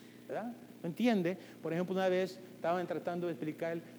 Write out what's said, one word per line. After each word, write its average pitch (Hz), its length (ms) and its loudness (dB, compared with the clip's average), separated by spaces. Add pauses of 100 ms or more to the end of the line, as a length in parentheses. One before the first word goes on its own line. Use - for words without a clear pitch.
(280)
¿verdad? 214 260 -4 (280)
No - 40 -2
entiende. 190 520 4 (240)
Por 160 100 0
ejemplo, 180 220 2
una 190 160 4
vez 185 280 2 (160)
estaban 175 320 0
tratando 175 420 0
de 170 40 0
explicar 165 480 -2 (180)